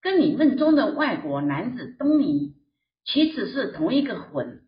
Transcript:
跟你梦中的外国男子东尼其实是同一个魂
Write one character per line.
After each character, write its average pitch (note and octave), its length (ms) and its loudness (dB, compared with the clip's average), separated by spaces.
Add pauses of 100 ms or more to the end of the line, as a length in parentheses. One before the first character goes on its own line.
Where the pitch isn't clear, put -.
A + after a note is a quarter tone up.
跟 F#4 200 2
你 - 140 2
梦 C4 220 4
中 D#4 180 4
的 - 180 2
外 C#4+ 240 -2
国 C#3 260 -6
男 B3 340 -2
子 - 200 -12
东 D4 220 2
尼 C#4+ 360 0 (500)
其 D#4 260 2
实 - 220 -6
是 B3+ 160 -4
同 E3 260 -2
一 C#4+ 80 2
个 G#3+ 180 -4
魂 B2 480 -8